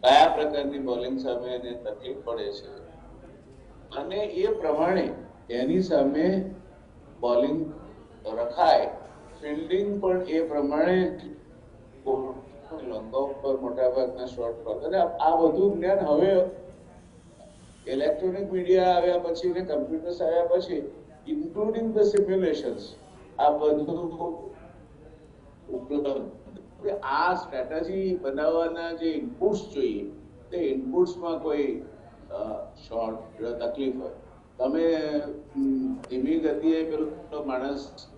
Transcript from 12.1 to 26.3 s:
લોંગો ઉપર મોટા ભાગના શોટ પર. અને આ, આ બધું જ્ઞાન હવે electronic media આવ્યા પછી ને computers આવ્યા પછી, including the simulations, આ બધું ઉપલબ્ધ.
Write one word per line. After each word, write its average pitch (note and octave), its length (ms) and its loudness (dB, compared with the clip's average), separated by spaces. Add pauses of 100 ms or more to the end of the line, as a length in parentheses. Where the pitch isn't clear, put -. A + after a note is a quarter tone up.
લોંગો A2 300 -6
ઉપર C3+ 420 -2
મોટા B2+ 300 0
ભાગના B2+ 360 -2
શોટ A#2 380 -6
પર. A2+ 200 -6
અને F#3 140 0
આ, E3+ 80 6
આ - 300 2
બધું F#3+ 400 4
જ્ઞાન F#3 220 2
હવે F3+ 460 4 (1500)
electronic F#3 600 0
media F3+ 320 4
આવ્યા F3 340 6
પછી E3+ 300 0
ને F3 120 0
computers D3+ 640 -4
આવ્યા E3+ 220 4
પછી, F3 460 0 (380)
including A3+ 500 -2
the A3+ 100 -2
simulations, F#3+ 920 2 (580)
આ D3 120 6
બધું D#3 1000 -2 (1200)
ઉપલબ્ધ. C#3 600 -4 (520)